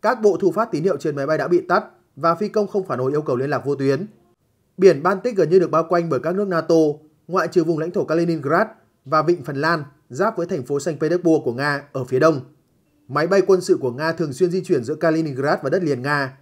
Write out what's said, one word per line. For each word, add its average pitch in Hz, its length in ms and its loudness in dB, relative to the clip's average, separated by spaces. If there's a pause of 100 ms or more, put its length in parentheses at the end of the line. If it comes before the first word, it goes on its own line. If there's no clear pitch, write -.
Các 220 200 0
bộ 202 180 4
thu 185 120 2
phát 226 200 -2
tín 151 120 -2
hiệu 180 120 2
trên 147 200 -4
máy 139 100 -4
bay 151 120 0
đã 131 100 -2
bị 175 120 4
tắt 196 240 0 (320)
và 165 180 2
phi 202 140 -4
công 208 200 -2
không 196 180 -4
phản 123 120 -4
hồi 131 140 -2
yêu 151 100 0
cầu 147 140 -2
liên 131 140 -2
lạc 165 140 -2
vô 143 100 0
tuyến. 139 320 0 (680)
Biển 175 260 6
Baltic 190 340 -2
gần 160 140 2
như 185 80 6
được 170 120 2
bao 160 180 0
quanh 170 200 0
bởi 135 120 0
các 156 140 -4
nước 202 140 -2
nato, 170 280 0 (520)
ngoại 170 200 0
trừ 175 160 2
vùng 160 140 0
lãnh 160 120 -4
thổ 175 140 -2
Kaliningrad 165 600 0 (380)
và 156 180 0
vịnh 175 220 0
Phần 143 120 -8
Lan 156 280 0 (240)
giáp 196 280 -2
với 165 100 -4
thành 147 160 -6
phố 143 180 -4
Saint 147 200 -6
Petersburg 160 440 2
của 127 80 -2
Nga 139 300 -2 (100)
ở 131 120 -6
phía 127 140 -2
đông. 151 220 4 (680)
Máy 147 180 -2
bay 190 200 2
quân 190 140 6
sự 175 200 0
của 127 120 -2
Nga 156 200 -4
thường 156 200 -4
xuyên 175 180 0
di 180 140 -4
chuyển 143 200 -2
giữa 135 100 -4
Kaliningrad 156 680 0
và 135 80 -2
đất 185 120 0
liền 139 200 -2
Nga. 139 400 -2